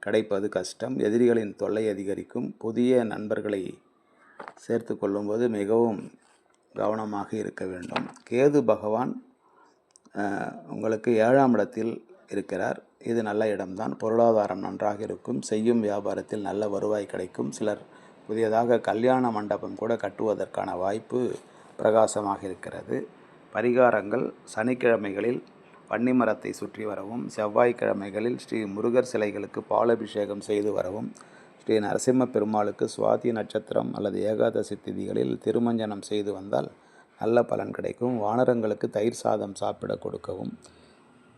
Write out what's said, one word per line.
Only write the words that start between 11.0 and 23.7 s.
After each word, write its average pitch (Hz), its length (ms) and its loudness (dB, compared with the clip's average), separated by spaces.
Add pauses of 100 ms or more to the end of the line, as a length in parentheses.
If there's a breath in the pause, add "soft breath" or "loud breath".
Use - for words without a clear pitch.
ஏழாம் 123 380 6
இடத்தில் 110 400 0 (360)
இருக்கிறார். 98 500 -4 (260)
இது 117 180 0
நல்ல 107 240 0
இடம்தான். 98 500 -4
பொருளாதாரம் 110 600 4
நன்றாக 98 440 -4
இருக்கும். 101 380 -6
செய்யும் 110 420 2
வியாபாரத்தில் 101 640 -4
நல்ல 104 200 -2
வருவாய் 101 360 0
கிடைக்கும். 92 460 -6
சிலர் 107 300 -4 (420 loud breath)
புதியதாக 113 560 2
கல்யாண 123 520 2
மண்டபம் 101 440 -4
கூட 113 200 -2
கட்டுவதற்கான 98 840 -2
வாய்ப்பு 107 420 -2 (560 loud breath)
பிரகாசமாக 107 720 2
இருக்கிறது. - 520 -8 (560 loud breath)
பரிகாரங்கள். 113 720 4 (260)